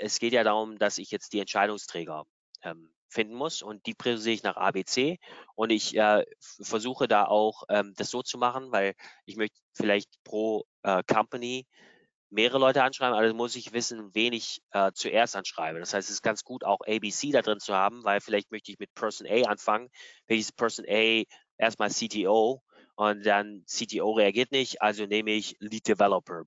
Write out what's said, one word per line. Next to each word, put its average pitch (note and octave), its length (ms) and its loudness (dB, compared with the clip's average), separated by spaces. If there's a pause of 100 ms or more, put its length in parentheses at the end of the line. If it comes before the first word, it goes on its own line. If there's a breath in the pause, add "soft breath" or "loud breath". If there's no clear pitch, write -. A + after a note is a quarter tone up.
es G#2+ 180 -6
geht A#2 140 0
ja A#2+ 100 4
darum, A2 340 0
dass G#2 220 -2
ich F#2+ 140 -10
jetzt - 200 -10
die G#2 60 -2
Entscheidungsträger, G2 880 -4 (380)
ähm, E2 300 -14 (140)
finden A2 280 -4
muss D3 280 -6
und G#2 240 -12
die A2+ 80 -8
priorisiere A2+ 400 0
ich G#2 80 -8
nach F#2+ 140 -2
A, F#2+ 160 0
B, F#2+ 100 -2
C D3+ 380 -2 (340 loud breath)
und A2+ 160 0
ich, G#2+ 260 0
äh, G#2+ 260 6
f-, - 380 -10
versuche A#2+ 460 -2
da G#2+ 200 4
auch, G#2+ 420 2
ähm, G2+ 280 0
das G2 140 -4
so B2 120 -4
zu - 140 -8
machen, B2 360 -2
weil G2 220 2 (320 loud breath)
ich G2 100 -14
möchte G#2+ 240 -4 (140)
vielleicht G#2 360 0 (140)
pro, A2 400 -2 (180)
äh, F#2 220 2
Company B2 640 -2 (640 soft breath)
mehrere A#2+ 280 2
Leute C3 240 6
anschreiben, B2+ 340 0
also A2 180 4
muss A#2 220 -4
ich A2+ 160 -12
wissen, A2+ 420 -6
wen A#2 200 2
ich, - 260 -8 (120)
äh, G2 200 2
zuerst - 420 0
anschreibe. E2 440 -6
Das F2 160 -8
heißt, G2 160 -2
es G2+ 60 -8
ist - 60 -10
ganz A2 220 -2
gut, - 180 -12
auch G2 240 0
A A2 120 0
B G#2 100 -6
C C#3 220 -6
da C3 100 6
drin G#2+ 180 0
zu G2+ 160 -4
haben, G#2+ 300 0
weil G2+ 160 2
vielleicht G#2 300 -2
möchte G#2+ 200 -12
ich F#2+ 80 -18
mit - 140 -14
Person G#2+ 340 -6
A A2+ 220 2
anfangen, G#2+ 400 0 (380 loud breath)
vielleicht A2 240 0
ist - 60 -20
Person - 300 -2
A A2 360 4 (340 soft breath)
erstmal A2 340 0
C A2 180 -4
T G#2 200 -2
O A2+ 320 4 (360 soft breath)
und G#2 280 0
dann G#2 400 0
C - 220 -6
T G#2 160 -4
O G#2+ 100 0
reagiert G#2+ 400 4
nicht, C3 300 -2
also G#2+ 240 0
nehme G#2+ 240 0
ich G#2+ 300 -2
Lead G#2+ 280 -8
Developer F#2+ 580 2